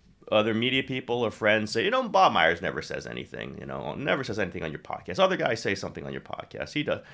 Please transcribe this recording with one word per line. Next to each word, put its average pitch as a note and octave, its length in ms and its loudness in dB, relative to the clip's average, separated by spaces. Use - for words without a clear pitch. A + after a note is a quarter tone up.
other G#2+ 220 6
media B2+ 280 2
people B2 400 -4
or A2 80 2
friends G#2+ 400 2
say, A2+ 140 0
"You G3+ 80 0
know, B3+ 160 0
Bob F#3 240 6
Myers E2+ 280 6
never C#2+ 220 -4
says - 240 -8
anything, A#1+ 540 -8
you C2+ 60 -12
know, C2+ 280 -6
never D3 300 -2
says G#2+ 160 -4
anything F2 240 -4
on D#2 80 -6
your C#2+ 80 -10
podcast. - 400 -6
Other F#3+ 160 4
guys B2 260 -2
say G2+ 140 0
something D#2+ 280 -8
on C#2 60 -8
your C2+ 100 -8
podcast. - 520 -10
He D3+ 100 -2
does." - 180 -2